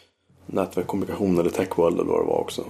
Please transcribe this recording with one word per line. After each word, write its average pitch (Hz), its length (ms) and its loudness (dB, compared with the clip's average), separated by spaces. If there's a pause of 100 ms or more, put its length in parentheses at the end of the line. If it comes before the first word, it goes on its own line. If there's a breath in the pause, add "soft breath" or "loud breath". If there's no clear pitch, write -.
(460 loud breath)
Nätverk - 400 -2
Kommunikation 95 520 0
eller 85 120 2
Techworld 87 440 2
eller 50 180 0
vad 50 100 4
det 50 40 0
var 50 140 2
också. - 300 -6